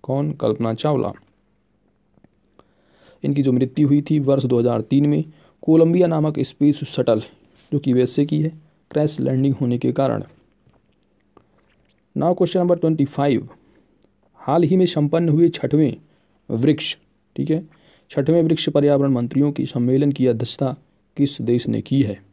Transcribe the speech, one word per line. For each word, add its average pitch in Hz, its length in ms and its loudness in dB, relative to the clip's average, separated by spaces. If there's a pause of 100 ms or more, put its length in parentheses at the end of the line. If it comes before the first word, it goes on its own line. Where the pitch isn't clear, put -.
कौन? 143 300 -4
कल्पना 113 400 -2
चावला। 117 380 -2 (2000)
इनकी 143 200 0
जो 131 80 2
मृत्यु 131 360 2
हुई 143 220 2
थी 151 100 2
वर्ष 135 260 0
दो 123 140 2
हज़ार 117 220 0
तीन 143 240 2
में 147 180 0 (380)
कोलंबिया 165 460 4
नामक 156 340 0
स्पेस 147 440 0
शटल, 117 360 0 (500)
जो 143 80 -2
कि 139 120 -2
यूएसए 123 340 0
की 151 160 -2
है, 156 80 -2 (420)
क्रैश 151 280 -2
लैंडिंग 135 360 0
होने 123 220 -2
के 123 140 -2
कारण। 123 320 -2 (1900)
Now 139 180 0
question 180 280 0
number 175 180 0
twenty 156 300 0
five, 143 380 -2 (920)
हाल 165 220 0
ही 170 140 2
में 185 100 4
संपन्न 160 420 0
हुए 165 200 4
छठवें 147 460 0 (540)
वृक्ष, 127 460 -2 (400)
ठीक 143 160 -4
है, 156 120 -2 (480)
छठवें 160 320 0
वृक्ष 160 260 0
पर्यावरण 143 420 2
मंत्रियों 131 400 0
की - 140 -4
सम्मेलन 135 460 0
की 131 160 0
अध्यक्षता 123 480 -2 (420)
किस 139 240 -2
देश 120 260 0
ने 110 140 -2
की 135 220 0
है? 101 180 -4 (120)